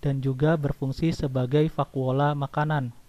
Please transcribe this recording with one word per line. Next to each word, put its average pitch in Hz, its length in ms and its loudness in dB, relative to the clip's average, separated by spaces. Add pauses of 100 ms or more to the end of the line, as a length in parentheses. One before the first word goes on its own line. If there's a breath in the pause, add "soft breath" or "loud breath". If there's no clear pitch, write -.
dan 139 160 0
juga 135 400 2
berfungsi 143 560 -2
sebagai 135 560 0
vakuola 135 640 0
makanan. 143 560 -2 (180)